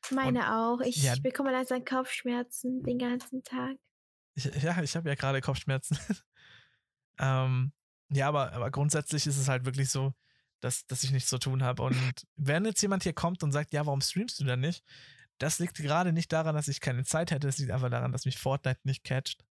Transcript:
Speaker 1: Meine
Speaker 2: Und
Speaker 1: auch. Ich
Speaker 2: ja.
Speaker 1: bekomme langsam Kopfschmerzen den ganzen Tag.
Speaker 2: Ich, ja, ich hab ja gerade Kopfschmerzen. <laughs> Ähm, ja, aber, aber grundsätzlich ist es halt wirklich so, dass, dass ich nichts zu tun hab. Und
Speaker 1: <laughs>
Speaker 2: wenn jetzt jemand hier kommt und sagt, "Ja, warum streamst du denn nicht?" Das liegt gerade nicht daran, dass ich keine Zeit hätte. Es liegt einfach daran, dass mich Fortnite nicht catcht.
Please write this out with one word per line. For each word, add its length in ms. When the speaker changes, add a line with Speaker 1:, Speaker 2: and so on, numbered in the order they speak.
Speaker 1:
Meine 300
Speaker 2:
Und 60
Speaker 1:
auch. 340
Ich 220
Speaker 2:
ja. 200
Speaker 1:
bekomme 300
langsam 320
Kopfschmerzen 960
den 160
ganzen 460
Tag. 320
Speaker 2:
Ich, 100
ja, 200
ich 140
hab 100
ja 80
gerade 260
Kopfschmerzen. 580
<laughs> 260
Ähm, 520
ja, 160
aber, 240
aber 180
grundsätzlich 560
ist 120
es 100
halt 160
wirklich 260
so, 240
dass, 260
dass 160
ich 80
nichts 180
zu 100
tun 260
hab. 160
Und 160
Speaker 1:
<laughs> 400
Speaker 2:
wenn 280
jetzt 160
jemand 220
hier 100
kommt 300
und 80
sagt, 220
"Ja, 140
warum 140
streamst 380
du 60
denn 160
nicht?" 240
Das 200
liegt 200
gerade 340
nicht 200
daran, 220
dass 140
ich 120
keine 220
Zeit 300
hätte. 160
Es 100
liegt 140
einfach 180
daran, 220
dass 120
mich 140
Fortnite 460
nicht 180
catcht. 420